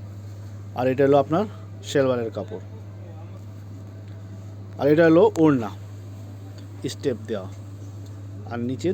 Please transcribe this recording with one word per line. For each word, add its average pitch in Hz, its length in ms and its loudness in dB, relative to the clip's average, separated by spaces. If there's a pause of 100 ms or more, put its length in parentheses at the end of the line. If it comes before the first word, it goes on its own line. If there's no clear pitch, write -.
(800)
আর 127 120 2
এটা 131 160 6
হলো 139 160 8
আপনার 160 220 2 (440)
সালোয়ারের 123 480 2
কাপড়, 92 260 -6 (2250)
আর 135 140 4
এটা 165 160 8
হলো 170 140 10 (200)
ওড়না 127 260 6 (1200)
স্টেপ 127 260 -2 (120)
দেওয়া, 98 180 -4 (1040)
আর 120 80 -4 (100)
নিচে 131 240 0